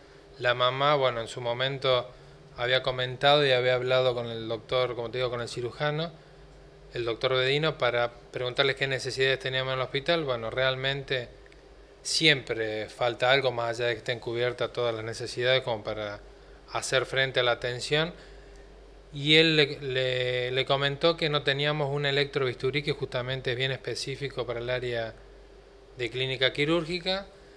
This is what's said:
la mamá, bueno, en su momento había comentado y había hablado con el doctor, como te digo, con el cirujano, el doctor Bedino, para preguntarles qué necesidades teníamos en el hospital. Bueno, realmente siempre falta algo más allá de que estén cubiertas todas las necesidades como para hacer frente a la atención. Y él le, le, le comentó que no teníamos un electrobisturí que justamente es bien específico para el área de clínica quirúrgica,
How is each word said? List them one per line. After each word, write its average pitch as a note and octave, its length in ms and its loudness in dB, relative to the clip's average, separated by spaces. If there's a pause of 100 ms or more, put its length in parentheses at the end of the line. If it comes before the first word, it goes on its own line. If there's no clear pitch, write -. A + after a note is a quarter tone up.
(400)
la B2 140 2
mamá, C3 420 2
bueno, B2+ 240 2
en A2 80 -6
su - 120 -10
momento B2+ 680 0 (460)
había B2+ 280 2
comentado B2+ 600 4
y C3+ 60 6
había B2+ 240 4
hablado B2+ 400 4
con A#2+ 140 -4
el A2+ 180 -8
doctor, B2 480 -2
como A#2 160 -6
te A#2+ 80 -6
digo, B2+ 100 0
con A#2+ 120 -4
el A#2 80 -6
cirujano, D3+ 640 -4 (800)
el A#2+ 120 -4
doctor A#2 300 0
Bedino, C#3 440 2
para A#2+ 340 2
preguntarles B2+ 640 -2
qué C#3 100 -2
necesidades C3 540 0
teníamos C3 320 -2
en C3 80 0
el B2+ 40 0
hospital. D3+ 380 0
Bueno, A#2 280 -2
realmente C3 800 -2 (720)
siempre A2+ 880 2
falta B2 440 2
algo C3+ 180 4
más A#2 200 -2
allá A#2+ 180 -2
de A#2+ 60 0
que G#2+ 40 -8
estén A#2 220 -6
cubiertas A#2+ 520 -2
todas A#2+ 220 0
las A2 80 -6
necesidades B2 600 0
como A2+ 200 -4
para G#2 380 -6 (500)
hacer B2 360 0
frente C3 340 0
a - 20 4
la A#2+ 80 2
atención. B2 640 -2 (960)
Y D3 220 2
él D#3+ 220 8
le, C#3+ 240 4
le, B2+ 720 -2
le C3 120 0
comentó C#3+ 520 2
que E3 140 -2
no D3 120 0
teníamos C#3+ 500 0
un D3 140 -2
electrobisturí C#3 800 0
que D3 80 0
justamente C3 580 -4
es A#2 60 -2
bien C3 160 -2
específico B2+ 760 -6
para A#2+ 140 -6
el A#2+ 100 -4
área A#2+ 420 -4 (880)
de B2 100 -2
clínica B2+ 440 0
quirúrgica, E3+ 720 -2 (300)